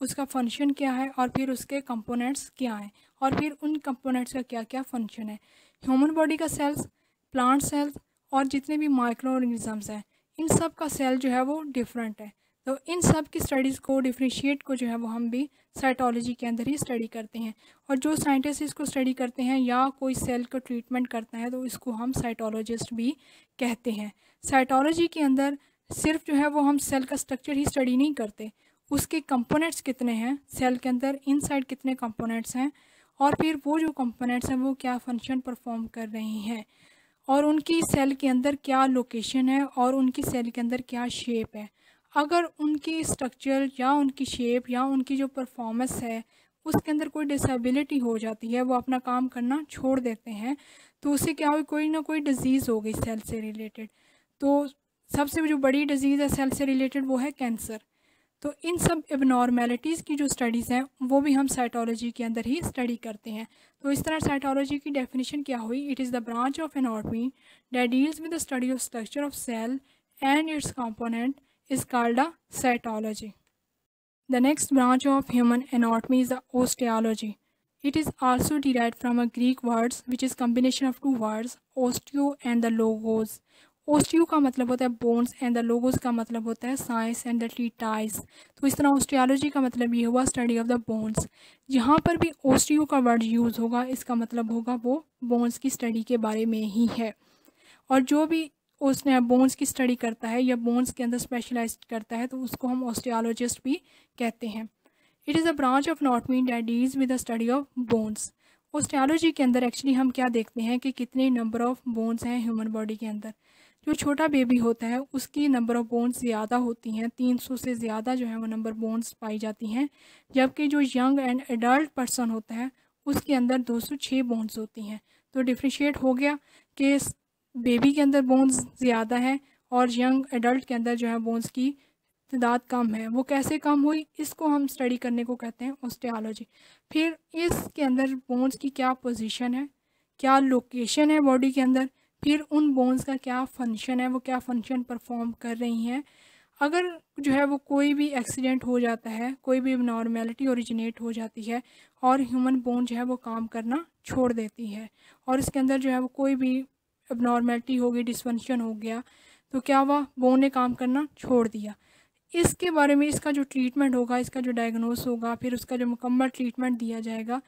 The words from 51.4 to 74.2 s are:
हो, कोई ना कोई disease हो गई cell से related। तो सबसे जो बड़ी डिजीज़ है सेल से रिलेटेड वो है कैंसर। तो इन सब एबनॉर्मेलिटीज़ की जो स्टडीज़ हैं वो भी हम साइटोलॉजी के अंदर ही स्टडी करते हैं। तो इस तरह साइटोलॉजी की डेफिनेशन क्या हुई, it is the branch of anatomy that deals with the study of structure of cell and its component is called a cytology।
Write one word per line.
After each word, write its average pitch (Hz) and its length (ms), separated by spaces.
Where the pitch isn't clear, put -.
हो, 302 140
कोई 302 260
ना 320 120
कोई 311 200
disease 262 500
हो 220 100
गई 220 140
cell 220 260
से 226 200
related। 214 480
तो 285 280
सबसे 294 380
जो 302 100
बड़ी 269 260
डिजीज़ 277 380
है 285 60
सेल 269 220
से 269 140
रिलेटेड 269 420
वो 262 100
है 262 140
कैंसर। 226 500
तो 285 100
इन 339 140
सब 330 240
एबनॉर्मेलिटीज़ 247 920
की 302 140
जो 285 120
स्टडीज़ 233 440
हैं 254 120
वो 269 180
भी 285 120
हम 269 140
साइटोलॉजी 233 640
के 233 140
अंदर 226 220
ही 277 180
स्टडी 240 320
करते 226 340
हैं। 220 160
तो 277 80
इस 277 120
तरह 311 140
साइटोलॉजी 277 600
की 294 120
डेफिनेशन 262 520
क्या 262 160
हुई, 262 360
it 254 60
is 254 140
the 240 140
branch 247 360
of 294 180
anatomy 226 480
that 247 180
deals 294 300
with 320 120
the 330 80
study 254 300
of 254 120
structure 247 440
of 277 80
cell 233 440
and 302 340
its 277 160
component 233 680
is 262 140
called 233 340
a 285 80
cytology। 220 720